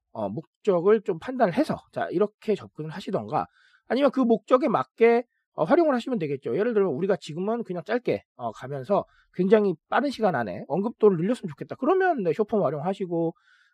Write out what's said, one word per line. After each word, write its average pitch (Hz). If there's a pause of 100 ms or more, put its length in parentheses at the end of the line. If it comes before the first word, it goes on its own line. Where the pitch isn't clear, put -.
(120)
어, 107
목적을 185
좀 185
판단을 240
해서, - (160)
자, 110
이렇게 208
접근을 -
하시던가, 147 (400)
아니면 262
그 -
목적에 254
맞게, 233 (320)
어, -
활용을 285
하시면 240
되겠죠. 139
예를 226
들면 196
우리가 185
지금은 202
그냥 180
짧게, 208 (120)
어, 120
가면서 139 (280)
굉장히 196 (140)
빠른 285
시간 214
안에 110
언급도를 202
늘렸으면 190
좋겠다. -
그러면, 349
네, 165
숏폼 208
활용하시고, 170 (400)